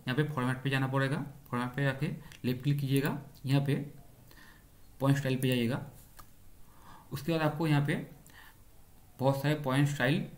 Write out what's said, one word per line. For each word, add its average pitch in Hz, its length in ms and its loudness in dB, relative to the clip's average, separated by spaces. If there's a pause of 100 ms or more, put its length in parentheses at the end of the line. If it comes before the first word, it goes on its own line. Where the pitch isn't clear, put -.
यहाँ 127 100 -2
पे 151 80 2
format 127 380 0
पे 139 80 -2
जाना 135 180 2
पड़ेगा। 135 280 2 (280)
Format 123 300 -4
पे 143 80 0
जाके 139 240 0 (380)
left 123 180 -2
click 143 160 0
कीजिएगा, 139 320 2 (360)
यहाँ 139 200 4
पे 127 80 2 (1300)
point 139 180 4
style 131 180 0
पे 131 120 2
जाइएगा। 123 320 2 (1300)
उसके 165 200 -4
बाद 160 100 2
आपको 151 240 0
यहाँ 147 200 4
पे 156 80 2 (1200)
बहुत 135 240 2
सारे 147 140 2
point 143 320 2
style 143 380 2 (120)